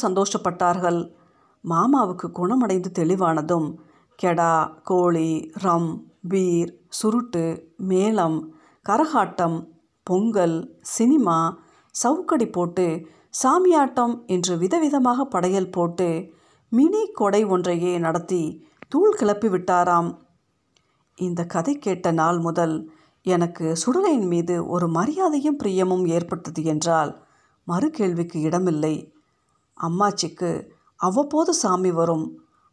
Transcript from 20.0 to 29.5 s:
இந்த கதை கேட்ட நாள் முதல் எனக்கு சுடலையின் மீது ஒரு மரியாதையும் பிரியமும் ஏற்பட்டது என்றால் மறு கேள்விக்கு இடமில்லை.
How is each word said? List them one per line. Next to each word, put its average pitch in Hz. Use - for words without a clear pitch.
இந்த 175
கதை 185
கேட்ட 180
நாள் 165
முதல் 165
எனக்கு 170
சுடலையின் 262
மீது 170
ஒரு 175
மரியாதையும் 294
பிரியமும் 185
ஏற்பட்டது 170
என்றால் 156
மறு 190
கேள்விக்கு 170
இடமில்லை. 156